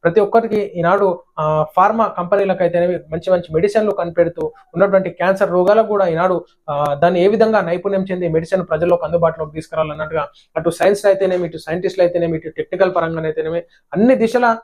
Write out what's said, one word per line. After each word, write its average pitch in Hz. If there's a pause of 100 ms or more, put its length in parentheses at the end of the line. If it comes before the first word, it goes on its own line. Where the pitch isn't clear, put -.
ప్రతి 170
ఒక్కరికి 214
ఈనాడు, 185 (200)
ఆ, 156 (100)
ఫార్మా 214
కంపెనీలకు 190
అయితేనేమి 175 (100)
మంచి 170
మంచి 175
మెడిసిన్లు 202
కనిపెడుతూ 170 (220)
ఉన్నటువంటి 190
క్యాన్సర్ 190
రోగాలకు 202
కూడా 202
ఈనాడు, 170 (240)
ఆ, 147
దాన్ని 170
ఏ 185
విధంగా 220
నైపుణ్యం 185
చెంది 180
మెడిసిన్ 165
ప్రజల్లోకి 170
అందుబాటులోకి 160
తీసుకురావాలన్నట్టుగా 156 (280)
అటు 165
సైన్స్ 202
అయితేనేమి, 190
ఇటు 165
సైంటిస్టులు 180
అయితేనేమి, 170
ఇటు 160
టెక్నికల్ 185
పరంగానైతేనేమి 160 (320)
అన్ని 233
దిశల 226